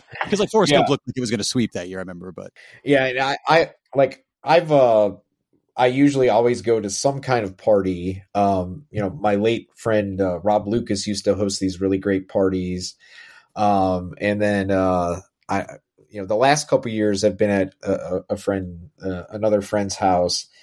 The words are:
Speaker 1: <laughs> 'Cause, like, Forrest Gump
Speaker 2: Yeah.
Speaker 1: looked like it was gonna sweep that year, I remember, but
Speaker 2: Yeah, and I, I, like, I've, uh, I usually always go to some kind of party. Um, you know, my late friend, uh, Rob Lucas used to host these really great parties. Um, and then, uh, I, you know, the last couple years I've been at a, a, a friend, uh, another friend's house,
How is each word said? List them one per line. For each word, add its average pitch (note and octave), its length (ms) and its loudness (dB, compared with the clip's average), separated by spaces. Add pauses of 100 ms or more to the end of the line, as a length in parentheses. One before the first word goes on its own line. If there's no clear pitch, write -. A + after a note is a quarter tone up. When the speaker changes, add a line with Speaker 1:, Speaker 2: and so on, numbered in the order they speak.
(100)
Speaker 1:
<laughs> - 140 -12
'Cause, G3+ 140 -2
like, G3+ 120 -2
Forrest F#3 220 2
Gump C#3 140 4
Speaker 2:
Yeah. - 40 -4
Speaker 1:
looked C3+ 180 -2
like - 80 -12
it C3 40 -8
was A#2+ 100 -4
gonna G#2 140 -2
sweep A#2 280 -2
that F2+ 160 -8
year, F#2+ 100 -10
I F#2+ 40 -8
remember, F2+ 300 -14
but F#2+ 200 -16 (320)
Speaker 2:
Yeah, C3+ 220 4
and B2+ 120 -4
I, C3+ 200 -2 (100)
I, D#3+ 220 4 (240)
like, C#3 300 0 (200)
I've, D#3+ 260 4
uh, A2+ 420 6 (640)
I B2+ 100 4
usually C3+ 420 4
always A#2+ 340 2
go A2+ 180 2
to G2+ 100 -4
some C#3 300 -2
kind B2 240 -2
of F#2+ 120 -8
party. F#2+ 680 0 (120)
Um, F#2 560 0
you G#2 100 -6
know, G2 100 -2
my G2+ 260 0
late A2+ 380 0
friend, G2+ 460 -2
uh, F2+ 200 0
Rob G#2 280 0
Lucas G#2 380 -2
used G2+ 180 -6
to G2+ 100 2
host G2 260 -2
these F#2 200 -4
really F#2+ 180 0
great F#2+ 300 -2
parties. F#2 680 -2 (600)
Um, F#2+ 640 0
and G#2 220 0
then, G2+ 280 0
uh, F#2 500 0 (280)
I, G2 180 -4 (420)
you G#2 120 -12
know, F#2+ 60 -10
the G#2 100 -2
last C#3 320 0
couple - 220 0
years G#2 340 0
I've G2+ 120 2
been G#2 140 2
at F#2+ 320 0
a, G2+ 100 -2
a, F2+ 380 -4
a G2 60 -2
friend, F#2 540 -6 (120)
uh, F2+ 280 -8
another G#2+ 300 0
friend's G2+ 360 -4
house, F2+ 500 0 (160)